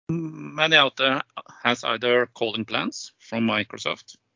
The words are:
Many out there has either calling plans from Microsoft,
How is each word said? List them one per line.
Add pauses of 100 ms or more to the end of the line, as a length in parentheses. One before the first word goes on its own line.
(100)
Many
out
there (400)
has
either
calling
plans
from
Microsoft, (200)